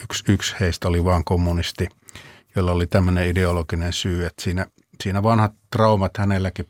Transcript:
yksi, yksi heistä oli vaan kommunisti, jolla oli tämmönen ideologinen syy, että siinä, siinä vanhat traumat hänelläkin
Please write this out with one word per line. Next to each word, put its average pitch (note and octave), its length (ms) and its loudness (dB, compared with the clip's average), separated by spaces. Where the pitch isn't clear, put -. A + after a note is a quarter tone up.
yksi, - 240 -10
yksi - 320 0
heistä F#2 280 -2
oli F2 160 2
vaan F2 200 2
kommunisti, F2 640 -2
jolla F2+ 160 0
oli F2 160 0
tämmönen F2+ 400 2
ideologinen F2 680 0
syy, F2 320 -4
että - 180 -10
siinä, F2+ 220 -4
siinä G2 200 -2
vanhat A2 300 2
traumat G#2+ 460 2
hänelläkin G2 520 -2